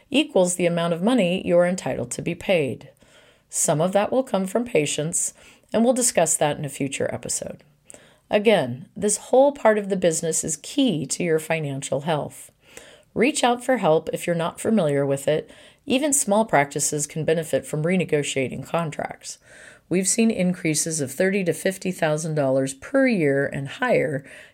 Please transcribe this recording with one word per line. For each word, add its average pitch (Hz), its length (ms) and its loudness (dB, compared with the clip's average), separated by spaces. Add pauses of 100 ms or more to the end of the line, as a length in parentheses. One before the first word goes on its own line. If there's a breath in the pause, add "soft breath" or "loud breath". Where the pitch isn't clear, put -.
(100 loud breath)
equals 196 460 2
the 175 100 2
amount 170 260 0
of 170 120 -2
money 196 420 2
you 175 100 4
are 175 120 6
entitled 131 440 -4
to - 100 -8
be 170 120 -4
paid. 165 560 -2 (580 soft breath)
Some 151 320 0
of 185 120 0
that 202 180 2
will 262 140 2
come 190 200 -2
from 226 200 -2
patients, 151 680 -2 (380 soft breath)
and 220 120 2
we'll 254 100 4
discuss 190 420 2
that 151 220 0
in 151 60 -6
a 135 60 -6
future 135 440 -4
episode. - 480 -8 (680 loud breath)
Again, 180 680 2
this 208 220 -2
whole 269 340 4
part 214 260 4
of 202 100 -4
the 202 60 -2
business 165 480 0
is 160 140 -6
key 180 500 0
to - 160 -4
your 160 160 2
financial 156 640 -4
health. 147 500 -4 (640 loud breath)
Reach 233 280 2
out 240 220 2
for 262 140 2
help 160 340 2
if - 140 -8
you're 170 100 0
not 170 240 -4
familiar 151 440 2
with 139 220 -2
it. 151 240 0 (360 loud breath)
Even 277 260 0
small 202 320 2
practices 147 640 0
can 156 180 -6
benefit 160 420 0
from 151 160 -4
renegotiating 151 840 -2
contracts. - 760 -6 (500 loud breath)
We've 190 180 0
seen 226 240 2
increases 170 680 -2
of 127 100 -4
thirty 190 340 0
to 165 80 2
fifty 190 380 -4
thousand 156 460 -2
dollars 135 380 0
per 269 340 2
year 143 380 2
and 139 200 -6
higher, 147 580 -2 (300 loud breath)